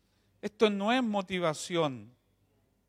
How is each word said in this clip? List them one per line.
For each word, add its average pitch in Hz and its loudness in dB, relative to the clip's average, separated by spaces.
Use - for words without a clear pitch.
Esto 208 2
no 202 0
es 254 2
motivación 170 -2